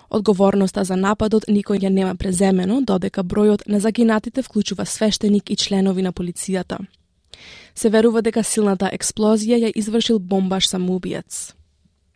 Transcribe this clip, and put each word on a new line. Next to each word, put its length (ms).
Одговорноста 760
за 140
нападот 480
никој 400
ја 40
нема 260
преземено, 640
додека 420
бројот 440
на 120
загинатите 600
вклучува 440
свештеник 680
и 40
членови 460
на 100
полицијата. 680
Се 140
верува 320
дека 220
силната 460
експлозија 720
ја 140
извршил 440
бомбаш 480
самоубиец. 840